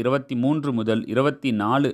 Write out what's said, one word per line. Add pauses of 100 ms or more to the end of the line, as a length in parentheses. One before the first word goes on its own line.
இருபத்தி
மூன்று (120)
முதல் (100)
இருபத்தி (120)
நாலு